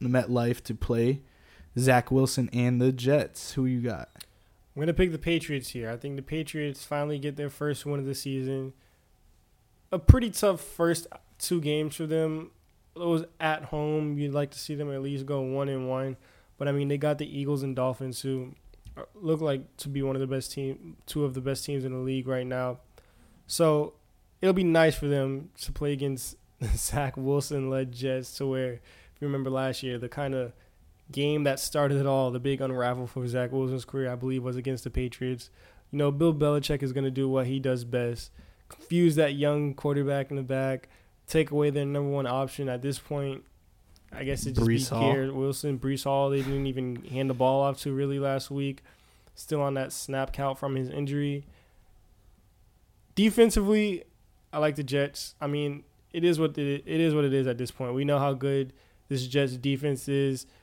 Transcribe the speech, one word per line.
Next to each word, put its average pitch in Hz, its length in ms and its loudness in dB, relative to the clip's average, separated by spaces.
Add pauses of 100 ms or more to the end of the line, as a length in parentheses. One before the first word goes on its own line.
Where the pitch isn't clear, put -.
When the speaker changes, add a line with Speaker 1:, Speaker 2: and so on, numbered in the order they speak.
Speaker 1:
to 123 60 -2
MetLife 120 560 2
to 113 120 -6
play 120 460 2 (560)
Zach 123 340 4
Wilson 131 400 2
and 123 300 2
the 131 100 6
Jets. 131 640 0
Who 131 120 0
you 127 160 0
got? 104 280 -6 (640)
Speaker 2:
I'm 139 60 -6
gonna 160 120 0
pick 180 180 4
the 156 60 -6
Patriots 156 520 -2
here. 117 200 -6
I 117 80 -6
think 143 200 -8
the 135 40 -8
Patriots 151 640 -6
finally 147 360 -2
get 143 180 -6
their 147 120 -4
first 147 360 -4
win 143 140 -2
of 135 60 -4
the 135 100 -4
season. 135 580 -4 (1160)
A 185 80 0
pretty 240 300 8
tough 190 320 0
first 170 460 0 (320)
two 175 220 -2
games 151 340 -2
for 165 100 -6
them. 160 460 -2 (440)
It 160 40 -16
was 170 240 0 (160)
at 156 260 0
home. 151 520 -2
You'd 143 160 -2
like 143 180 0
to - 80 -16
see - 160 -8
them 147 160 -4
at 135 100 -4
least 139 240 -4
go 139 160 -2
one 135 280 -2
and 131 200 -4
one. 131 280 -4 (400)
But, 139 100 -2
I 143 40 0
mean, 143 160 0
they 143 100 0
got 147 200 0
the 151 80 -6 (140)
Eagles 139 220 -2
and 135 140 -4
Dolphins, 127 460 -4
who 131 320 -4 (420)
are, - 200 -14
look 160 260 0
like 143 360 -2
to - 120 -10
be 139 120 -2
one 135 140 0
of 135 60 -2
the 135 60 -2
best 131 260 -4
team, 139 420 -6 (100)
two 147 200 -2
of 131 80 -2
the 131 80 -6
best 131 240 -4
teams 139 180 -2
in 131 80 -4
the 127 80 -6
league 131 280 -2
right 127 200 -2
now. 127 320 -2 (680)
So, 151 460 2 (480)
it'll 185 120 6
be 185 100 4
nice 160 340 6
for 147 100 -2
them 139 420 0 (120)
to - 120 -8
play 147 180 -2
against 139 460 -4 (180)
<laughs> 113 200 0
Zach 139 420 -2
Wilson-led 135 760 0
Jets, 131 460 -4
to 139 100 -2
where, 131 260 -2
if 113 80 -14 (400)
you 147 60 -4
remember 139 220 -2
last 131 340 -2
year, 123 160 -4
the 120 100 -8
kind 139 240 -4
of 127 200 -4 (580)
game 147 320 0
that 135 160 2
started 143 400 2
it 139 80 2
all, 135 240 2
the 123 80 -2
big 135 220 -2
unravel 123 460 -2
for 123 200 -6
Zach 123 240 -2
Wilson's 131 340 -2
career, 135 240 -4
I 123 60 -4
believe, 131 260 -2
was 123 140 -4
against 127 300 -4
the 127 40 -4
Patriots. 127 600 -4 (420)
You 143 80 -4
know, 143 120 4
Bill 160 220 4
Belichick 147 480 2
is 131 120 -2
gonna 135 180 0
do 135 180 2
what 131 160 2
he 135 140 0
does 127 240 0
best, 120 480 -2 (380)
confuse 170 460 4
that 147 200 4
young 147 400 2
quarterback 139 560 0
in 143 60 -4
the 135 60 -2
back, 131 460 -2 (380)
take 156 240 2
away 147 180 4
their 143 160 0
number 143 240 0
one 139 160 0
option 131 440 -2
at 127 120 -4
this 139 160 -2
point. 139 460 -6 (680)
I - 120 -10
guess 135 240 -2
it 120 60 -4
just 117 140 4
Speaker 1:
Breece 117 220 4
Speaker 2:
be 127 60 -2
Speaker 1:
Hall. 113 180 4
Speaker 2:
Garrett 135 220 0
Wilson, 135 420 -2
Breece 135 280 -2
Hall. 139 260 2
They 139 100 2
didn't 139 240 -2
even 127 400 -4
hand 131 240 -2
the 131 60 0
ball 131 260 4
off 139 200 0
to 143 120 -2
really 139 240 0
last 135 320 -2
week. 139 320 -4 (540)
Still - 260 -2
on 139 140 0
that 135 160 -4
snap 135 420 -4
count 139 240 -2
from 139 180 -4
his 131 140 -2
injury. 143 560 -4 (1700)
Defensively, 208 880 4 (480)
I 151 80 -4
like 151 160 2
the 147 80 -4
Jets. 143 560 -2
I 147 80 -4
mean, 143 360 -2 (300)
it 170 100 -2
is 170 160 6
what 156 180 0
it, 143 280 -2
it 160 140 0
is 165 160 4
what 147 100 4
it 135 80 2
is 135 140 2
at 120 100 0
this 123 140 -6
point. 123 220 -6
We 139 120 0
know 143 140 4
how 139 140 0
good 135 400 -2 (340)
this 127 200 -2
Jets 135 300 0
defense 139 500 -2
is. 139 380 0 (180)